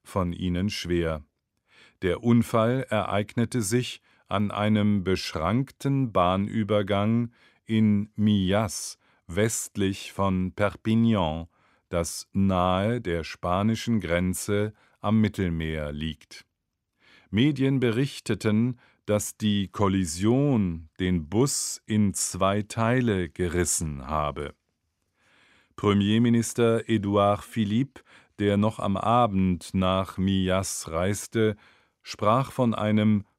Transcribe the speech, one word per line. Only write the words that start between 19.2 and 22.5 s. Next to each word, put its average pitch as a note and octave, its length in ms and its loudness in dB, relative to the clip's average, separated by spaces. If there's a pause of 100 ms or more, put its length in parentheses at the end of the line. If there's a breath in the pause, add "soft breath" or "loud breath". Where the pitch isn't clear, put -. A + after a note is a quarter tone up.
die G2+ 320 0
Kollision F#2+ 1200 0 (100)
den F2+ 300 0
Bus A#2+ 560 -2
in G#2 300 0
zwei G2 480 -2